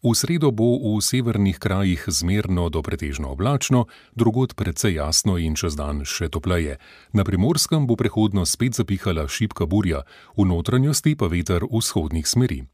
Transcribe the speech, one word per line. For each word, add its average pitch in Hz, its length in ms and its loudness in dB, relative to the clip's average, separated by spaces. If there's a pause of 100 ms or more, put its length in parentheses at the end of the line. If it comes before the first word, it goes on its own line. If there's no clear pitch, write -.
v 120 100 4
sredo 156 380 2
bo 117 260 2
v 107 240 0
severnih 107 560 2
krajih 95 480 0
zmerno 90 640 0
do 80 160 -4
pretežno 71 480 -6
oblačno, 123 540 0 (260)
drugod 117 400 2
precej 87 400 -2
jasno 80 480 0
in 80 140 0
čez 82 180 -2
dan 73 320 -6
še 78 240 -4
topleje. 80 480 -2 (400)
Na 98 60 4
Primorskem 127 640 2
bo 113 80 2
prehodno 101 500 0
spet 120 320 -2
zapihala 92 480 -2
šibka 98 400 -2
burja, 85 380 0 (340)
v 101 80 4
notranjosti 131 680 2
pa 104 100 -2
veter 87 400 0
vzhodnih 80 600 -2
smeri. 117 340 0 (120)